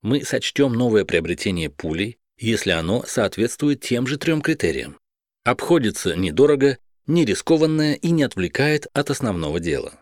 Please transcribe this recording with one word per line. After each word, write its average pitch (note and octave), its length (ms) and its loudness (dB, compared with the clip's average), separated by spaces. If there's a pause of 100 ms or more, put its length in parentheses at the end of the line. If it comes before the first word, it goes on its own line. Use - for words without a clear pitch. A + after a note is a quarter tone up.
Мы B2+ 220 0
сочтем C3+ 480 0
новое A2+ 320 4
приобретение E2 680 -2
пулей, E2+ 480 -6 (200)
если A2+ 320 -2
оно E2+ 360 0
соответствует A#2+ 760 -2
тем B2 260 -2
же C#3+ 120 -4
трем D#3 240 -2
критериям. D2 560 -2 (460)
Обходится A#2+ 720 0
недорого, C3 640 4 (280)
не E3 180 2
рискованное D3+ 720 2
и - 160 -2
не D#3+ 120 4
отвлекает C#3 720 0
от C#3+ 160 -2
основного A2 500 -2
дела. - 420 -4